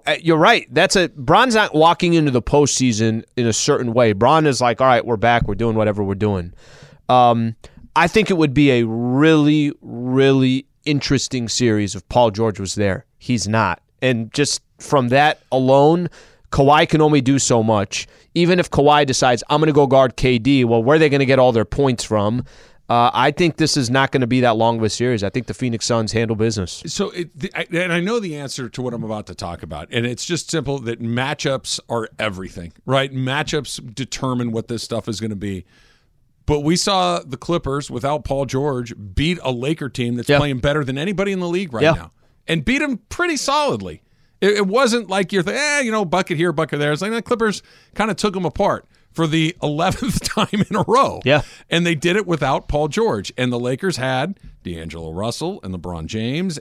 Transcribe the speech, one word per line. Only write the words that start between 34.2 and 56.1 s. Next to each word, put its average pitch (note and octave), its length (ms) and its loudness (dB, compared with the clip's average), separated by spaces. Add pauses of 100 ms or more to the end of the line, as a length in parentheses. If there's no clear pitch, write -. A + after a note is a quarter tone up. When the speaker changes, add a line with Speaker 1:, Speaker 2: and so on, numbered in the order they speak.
Speaker 2:
what A2+ 160 -6
this A#2 160 -8
stuff A2 240 -8
is G#2 140 -6
gonna A2 160 -6
be. F#2+ 260 -6 (840)
But D3 140 0
we D3+ 160 2
saw F3+ 500 0
the B2+ 120 -12
Clippers, C#3+ 520 -4
without C3+ 360 -4
Paul C#3 200 -4
George, C3 480 -4 (220)
beat E3+ 280 0
a C3 80 -2
Laker C3 360 -4
team A#2+ 280 -4
that's A#2+ 120 -6
Speaker 1:
Yeah. C#3+ 120 6
Speaker 2:
playing C#3+ 200 0
better C#3+ 240 0
than C3 140 -6
anybody F#3+ 340 -4
in F#3+ 80 -4
the F3 80 -4
league F3 260 -4
right A2 100 -2
Speaker 1:
Yeah. D#3 100 4
Speaker 2:
now, E2 180 -6 (380)
and D#3+ 160 -2
beat C4+ 160 0
'em C#4 180 -4 (100)
pretty E4+ 280 -2
solidly. F3 640 -2 (400)
It, G3+ 160 2
it G3+ 100 0
wasn't A3+ 420 0
like F#3+ 220 -2
you're F#3+ 120 0
th-, G3+ 140 -4
eh, D4 240 0
you A#3+ 100 -2
know, A3 120 -2
bucket F3+ 320 -2
here, E3+ 160 0
bucket D3 280 -2
there. D3 120 0
It's D3+ 100 -4
like G#3 120 -4
the A#3 80 -4
Clippers A3 420 -2 (320)
kinda G#3 180 -2
took G#3 220 -2
'em F#3+ 80 -4
apart E3 420 -2 (280)
for D#3+ 120 0
the D#3+ 380 0
eleventh D#3+ 560 -2
<laughs> - 40 -4
time G#3 460 -2
in G3+ 60 -4
a - 100 0
row. D#3+ 380 0
Speaker 1:
Yeah. D3 200 2 (260)
Speaker 2:
And E3+ 160 0
they E3+ 100 0
did E3+ 220 0
it G#3 100 -2
without C#3+ 400 -2
Paul D3+ 220 -2
George. D3+ 480 -2
And B2+ 160 -2
the A#2+ 60 -4
Lakers C#3 360 -4
had C3 420 -4 (260)
D'Angelo E2 500 -10
Russell A#2 500 -6
and F#2 100 -10
LeBron E2+ 340 -8
James C#3+ 540 -6